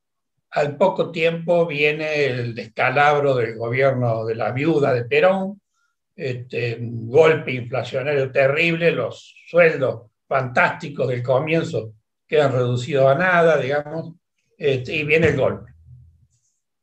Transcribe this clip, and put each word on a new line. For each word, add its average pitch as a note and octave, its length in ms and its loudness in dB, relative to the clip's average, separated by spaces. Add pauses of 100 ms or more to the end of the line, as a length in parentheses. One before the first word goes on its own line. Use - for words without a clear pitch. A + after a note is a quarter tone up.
(520)
al C#3+ 260 -2
poco F3+ 340 2
tiempo E3 540 0
viene D3+ 600 -2
el A#2+ 280 -4
descalabro C#3 840 2
del A2+ 220 -2
gobierno A#2+ 680 0
de A2+ 100 -4
la A2 160 -2
viuda C#3 420 0
de A#2+ 120 -2
Perón, F#3+ 560 0 (540)
este, A#2+ 600 -6
un A#2 340 -10
golpe D#3 440 4
inflacionario C3 800 -4
terrible, D#3+ 600 2
los B2 420 -6 (140)
sueldos D3+ 640 2 (160)
fantásticos C#3 800 -2
del B2 160 -4
comienzo C3+ 680 -2 (340)
quedan D3 240 2
reducidos B2 560 2
a C#3 80 4
nada, E3+ 420 4
digamos, D3 560 -4 (440)
este, C3+ 380 -2
y D#3+ 80 -4
viene D#3 240 4
el C#3 100 2
golpe. - 340 -4 (1120)